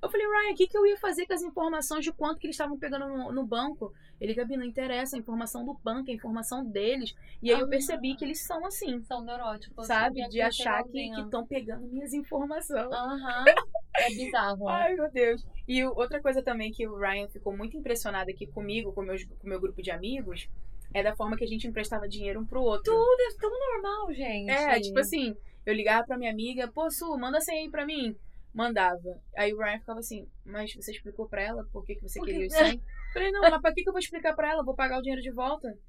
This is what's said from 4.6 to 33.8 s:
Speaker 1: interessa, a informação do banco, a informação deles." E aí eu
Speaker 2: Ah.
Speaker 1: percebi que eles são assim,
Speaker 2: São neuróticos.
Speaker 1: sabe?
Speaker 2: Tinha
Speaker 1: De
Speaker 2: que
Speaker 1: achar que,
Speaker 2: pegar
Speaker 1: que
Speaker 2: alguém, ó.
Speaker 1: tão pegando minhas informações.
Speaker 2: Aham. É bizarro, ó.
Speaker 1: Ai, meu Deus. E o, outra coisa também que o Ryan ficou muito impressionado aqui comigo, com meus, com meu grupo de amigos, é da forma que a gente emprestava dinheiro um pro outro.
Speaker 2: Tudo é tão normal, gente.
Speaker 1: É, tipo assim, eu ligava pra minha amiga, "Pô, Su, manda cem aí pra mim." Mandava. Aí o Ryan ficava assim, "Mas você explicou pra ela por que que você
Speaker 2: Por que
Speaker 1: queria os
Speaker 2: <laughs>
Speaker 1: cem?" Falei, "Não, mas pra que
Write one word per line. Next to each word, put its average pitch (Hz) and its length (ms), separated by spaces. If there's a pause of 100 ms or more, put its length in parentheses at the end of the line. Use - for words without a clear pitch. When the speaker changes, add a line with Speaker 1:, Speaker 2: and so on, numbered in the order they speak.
Speaker 1:
interessa, 254 520
a - 20
informação 233 460
do 277 80 (100)
banco, 262 280
a 240 40
informação 226 520
deles." 220 480 (260)
E 233 100
aí 233 100
eu 262 60
Speaker 2:
Ah. 277 40
Speaker 1:
percebi 269 440
que 285 120
eles 302 180
são 330 220
assim, 311 380
Speaker 2:
São 240 200
neuróticos. 226 600
Speaker 1:
sabe? 233 300
Speaker 2:
Tinha 240 120
Speaker 1:
De 220 80
Speaker 2:
que 233 60
Speaker 1:
achar 226 400
que, 247 80
Speaker 2:
pegar 269 160
Speaker 1:
que 226 80
Speaker 2:
alguém, 214 120
ó. 208 40
Speaker 1:
tão 233 160
pegando 233 400
minhas 254 260
informações. 285 800
Speaker 2:
Aham. 247 520 (500)
É 240 160
bizarro, 202 540
ó. 202 60
Speaker 1:
Ai, 349 240
meu 302 160
Deus. 233 340 (240)
E 254 160
o, 262 100
outra 262 260
coisa 262 220
também 220 300
que 220 160
o 208 100
Ryan 202 300
ficou - 280
muito 226 200
impressionado 208 540
aqui 196 160
comigo, 208 460
com 202 100
meus, 190 220
com - 220
meu 190 140
grupo 190 220
de 185 100
amigos, 190 560 (460)
é 202 80
da 214 120
forma 220 220
que 233 80
a - 20
gente 220 220
emprestava 214 400
dinheiro 202 320
um 226 40
pro 247 180
outro. 240 300
Speaker 2:
Tudo 480 280
é 466 180
tão 427 120
normal, 427 600
gente. 220 380
Speaker 1:
É, 269 300
tipo 196 180
assim, 262 380 (280)
eu 214 100
ligava 214 320
pra 254 120
minha 233 140
amiga, 240 340
"Pô, 311 240
Su, 320 280
manda 262 220
cem 320 240
aí 302 60
pra 294 160
mim." 269 300 (380)
Mandava. 180 680 (160)
Aí 208 180
o 208 40
Ryan 214 200
ficava 226 220
assim, 226 260 (180)
"Mas 208 300
você 208 160
explicou 208 380
pra 202 140
ela 220 300
por 202 120
que 208 100
que - 80
você - 160
Speaker 2:
Por - 80
que 196 60
Speaker 1:
queria 190 160
os - 40
Speaker 2:
<laughs> 320 240
Speaker 1:
cem?" - 60 (300)
Falei, 370 180
"Não, 403 120
mas 320 180
pra 320 140
que 370 80